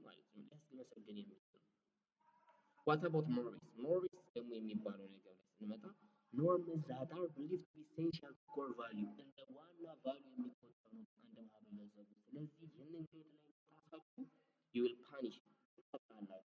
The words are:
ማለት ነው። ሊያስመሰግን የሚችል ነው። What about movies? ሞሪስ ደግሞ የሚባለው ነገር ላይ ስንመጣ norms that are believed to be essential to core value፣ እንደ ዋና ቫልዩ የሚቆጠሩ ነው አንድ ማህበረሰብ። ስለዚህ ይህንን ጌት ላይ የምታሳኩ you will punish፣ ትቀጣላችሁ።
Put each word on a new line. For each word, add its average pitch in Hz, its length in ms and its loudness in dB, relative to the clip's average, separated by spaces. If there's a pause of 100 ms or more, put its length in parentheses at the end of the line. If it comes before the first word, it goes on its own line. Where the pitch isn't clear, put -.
ማለት 90 260 -18
ነው። 104 140 -16
ሊያስመሰግን 120 760 -12
የሚችል 98 360 -10
ነው። - 100 -20 (1200)
What 151 140 8
about 160 260 6
movies? 120 360 2 (140)
ሞሪስ 175 540 2
ደግሞ 120 220 -4
የሚባለው 104 540 -2
ነገር 95 240 -16
ላይ 92 160 -20
ስንመጣ 107 360 -8 (500)
norms 170 320 8 (180)
that 131 260 -2
are 175 200 0
believed 156 340 -2
to - 80 -18
be 302 100 -16
essential 160 500 0
to - 140 -20
core 139 280 0
value፣ 113 400 -2
እንደ 135 240 -16 (120)
ዋና 139 340 -12 (140)
ቫልዩ 135 340 -2
የሚቆጠሩ 120 600 -8
ነው 113 140 -12 (460)
አንድ 107 160 -20
ማህበረሰብ። 104 520 -12
ስለዚህ 151 440 -8
ይህንን 156 400 -8
ጌት 156 240 -12
ላይ 156 140 -20
የምታሳኩ - 720 -18 (600)
you 120 60 8
will 120 200 6
punish፣ 127 360 -4 (360)
ትቀጣላችሁ። 101 800 -12